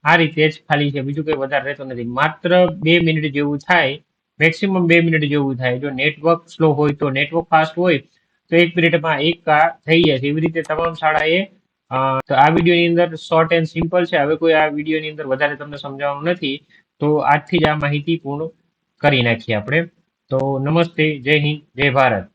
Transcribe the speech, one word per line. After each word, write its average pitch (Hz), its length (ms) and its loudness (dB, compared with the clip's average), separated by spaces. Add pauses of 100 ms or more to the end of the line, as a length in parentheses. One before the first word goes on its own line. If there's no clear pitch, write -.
આ 151 120 4
રીતે 156 340 2
જ 156 100 -8 (100)
ખાલી 147 220 0
છે, 139 100 -6
બીજું 143 240 -6
કંઈ 156 80 -2
વધારે 135 320 -4
રહેતું 139 220 -8
નથી. 120 160 -10
માત્ર 156 640 2
બે 165 320 2
મિનિટ 160 340 0
જેવું 143 240 -2
થાય, 147 480 0 (340)
મેક્સિમમ 175 480 0
બે 170 140 6
મિનિટ 160 280 0
જેવું 139 260 0
થાય. 127 240 -2
જો 143 100 -6
નેટવર્ક 147 580 -2
સ્લો 156 260 0
હોય 147 200 0
તો, 147 160 -4
નેટવર્ક 147 380 -4
ફાસ્ટ 160 300 0
હોય 175 200 2 (520)
તો 165 60 0
એક 170 200 4
મિનિટમાં 165 440 0
એક 160 300 -2
આ 156 200 4
થઈ 165 340 0
જાય 143 160 2
છે. 135 80 -4
એવી 151 140 -2
રીતે 165 200 -2
તમામ 160 320 -4
શાળાએ, 160 500 0 (460)
અ, 131 380 -2
તો 139 80 -2
આ 139 140 6
વીડિયોની 170 380 2
અંદર 170 260 0
short 165 440 0
and 160 100 0 (100)
simple 170 280 0
છે. 170 120 -2
હવે 147 180 2
કોઈ 160 180 2
આ 156 140 4
વીડિયોની 156 420 -4
અંદર 151 180 -12
વધારે 139 280 -2
તમને 147 220 -14
સમજાવવાનું 143 460 -8
નથી. 160 440 -6 (320)
તો 147 180 0
આજથી 147 400 0
જ 160 60 2
આ 151 120 0
માહિતી 147 420 -2
પૂર્ણ 147 300 -8 (500)
કરી 143 240 2
નાખીએ 117 340 -2
આપણે. 127 300 -2 (440)
તો 135 300 -2
નમસ્તે, 156 600 0
જય 143 200 2
હિન્દ, 147 420 -4
જય 143 80 2
ભારત. 123 460 2